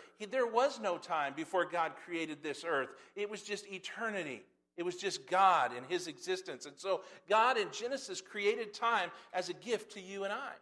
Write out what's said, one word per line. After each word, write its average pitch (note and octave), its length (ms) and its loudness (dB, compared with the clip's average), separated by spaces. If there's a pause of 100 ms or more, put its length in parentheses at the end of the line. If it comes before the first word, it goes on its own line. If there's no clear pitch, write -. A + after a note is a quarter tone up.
(180)
He, G#3+ 80 -8
there A#3+ 200 2
was A#3+ 320 4
no F#3 200 0
time D3 340 0
before D#3+ 320 2
God E3+ 280 0 (120)
created D#3 380 -4
this D3+ 220 -4
earth. C#3 260 2 (260)
It G#3 140 -2
was G#3+ 120 -8
just G3+ 240 -6
eternity. F#3+ 800 -6 (320)
It E3+ 60 -2
was F3+ 140 -2
just - 300 -4
God E3+ 460 6
and B2 140 -8
His F3 200 -2
existence. E3+ 600 -6
And C#3+ 120 -16
so F#3+ 240 0 (280)
God A#3 260 6
in F#3 140 0
Genesis A#3 500 -6
created G#3+ 540 0
time G#3+ 360 2 (220)
as F3+ 160 -2
a F3+ 60 -4
gift G3+ 380 -4
to G3 100 -12
you G3 220 -6
and G3 100 -2
I. C4 280 -6